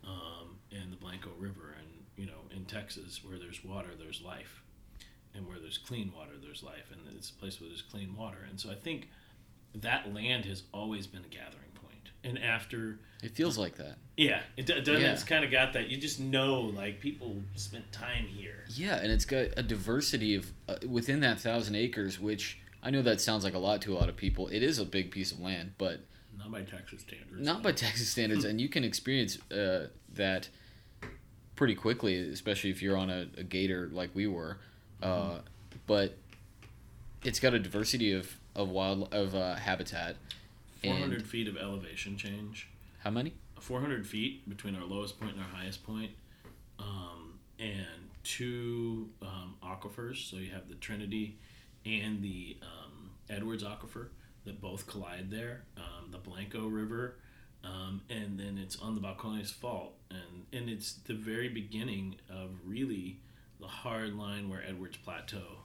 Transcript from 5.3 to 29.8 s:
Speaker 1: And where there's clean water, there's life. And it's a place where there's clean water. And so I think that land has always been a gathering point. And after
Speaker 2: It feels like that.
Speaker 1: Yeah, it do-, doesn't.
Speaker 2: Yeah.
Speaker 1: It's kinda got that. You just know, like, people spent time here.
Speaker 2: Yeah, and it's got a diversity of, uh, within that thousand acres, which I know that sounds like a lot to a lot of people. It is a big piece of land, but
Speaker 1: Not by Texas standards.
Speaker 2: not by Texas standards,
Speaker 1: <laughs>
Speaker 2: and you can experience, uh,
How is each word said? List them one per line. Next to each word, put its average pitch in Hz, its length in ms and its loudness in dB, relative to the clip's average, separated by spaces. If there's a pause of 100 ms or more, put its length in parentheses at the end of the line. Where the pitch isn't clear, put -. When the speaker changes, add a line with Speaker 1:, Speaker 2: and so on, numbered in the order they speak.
Speaker 1:
And 98 120 -8
where 87 120 -10
there's 80 180 -8
clean 104 400 -4
water, 76 140 -14 (120)
there's - 200 -14
life. - 300 -14
And - 80 -16 (140)
it's - 160 -12
a - 40 -20
place 95 260 -8
where 82 80 -12
there's 85 140 -10
clean 98 340 -8
water. 104 220 -6 (100)
And 98 100 -10
so 107 120 -6
I 101 40 -4
think 151 340 -6 (680)
that 110 400 0
land 113 320 2
has 95 160 -4 (100)
always 104 340 -4
been 92 180 -12
a 82 40 -18
gathering - 460 -14
point. - 360 -18 (140)
And 127 180 0
after 113 560 0 (240)
Speaker 2:
It 113 100 -4
feels 156 260 4
like 92 180 0
that. 71 200 -8 (200)
Speaker 1:
Yeah, 123 240 8 (160)
it 131 80 -4
do-, 151 160 4
doesn't. 147 220 8
Speaker 2:
Yeah. 135 100 8
Speaker 1:
It's - 120 0
kinda 156 240 6
got 131 260 8
that. 117 160 2
You 135 80 0
just 143 220 -2
know, 135 400 6
like, 101 400 -2
people 120 360 -4 (200)
spent 113 360 -6
time 120 340 0
here. 95 440 -8
Speaker 2:
Yeah, 156 260 2
and 98 160 4
it's 110 140 8
got 127 220 6 (100)
a 123 40 2
diversity 110 760 4
of, 92 140 0 (180)
uh, 95 80 0 (120)
within 127 320 4
that 117 200 6
thousand 113 340 2
acres, 104 440 2
which 104 420 0 (220)
I 123 80 -2
know 135 120 6
that 113 180 8
sounds 110 240 4
like 92 100 4
a 92 40 2
lot 98 240 6
to 101 100 2
a 90 40 4
lot 87 120 8
of - 80 -2
people. 92 320 4
It 107 140 4
is 147 160 6
a 101 80 4
big 92 240 2
piece 95 220 0
of - 80 -8
land, 92 360 -2
but 90 240 0 (380)
Speaker 1:
Not 104 140 -8
by 101 100 -6
Texas - 400 -10
standards. - 420 -8
Speaker 2:
not 180 180 2
by 202 100 8
Texas 113 360 4
standards, 107 360 6
Speaker 1:
<laughs> - 20 4
Speaker 2:
and 107 140 2
you 135 100 4
can 139 140 4
experience, 117 520 2 (140)
uh, 92 380 4 (260)